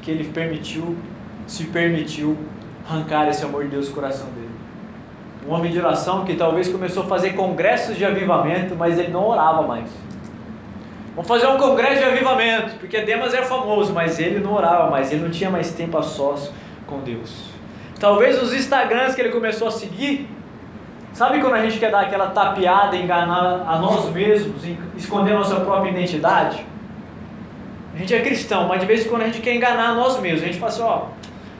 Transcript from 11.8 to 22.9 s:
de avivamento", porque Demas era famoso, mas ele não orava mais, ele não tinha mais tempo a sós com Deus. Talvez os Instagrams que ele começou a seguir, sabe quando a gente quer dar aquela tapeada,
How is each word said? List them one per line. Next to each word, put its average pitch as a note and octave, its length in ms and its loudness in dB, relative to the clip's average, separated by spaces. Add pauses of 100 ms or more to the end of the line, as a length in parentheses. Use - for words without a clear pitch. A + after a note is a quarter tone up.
de C4+ 60 4
avivamento", A#3+ 760 2
porque G#3 220 -4
Demas A#3 320 0
era B3+ 100 2
famoso, G#3 480 2
mas E3 260 0
ele G3 220 0
não G3 140 0
orava E3+ 360 4
mais, C3+ 220 0
ele D3+ 100 0
não E3+ 80 -2
tinha F#3+ 200 -2
mais E3+ 220 0
tempo E3 260 -4
a D3 40 2
sós C#3+ 500 -2 (340)
com C#3 140 -8
Deus. A2+ 500 -10 (500)
Talvez A3+ 420 6
os A#3+ 100 0
Instagrams C4 640 2
que B3+ 60 0
ele A#3 100 0
começou A3 380 0
a - 20 -2
seguir, A3 580 -4 (840)
sabe C#4 280 2
quando B3+ 140 4
a A3 80 4
gente A3 160 0
quer A3 120 2
dar G3+ 100 4
aquela G3 280 0
tapeada, F#3+ 680 4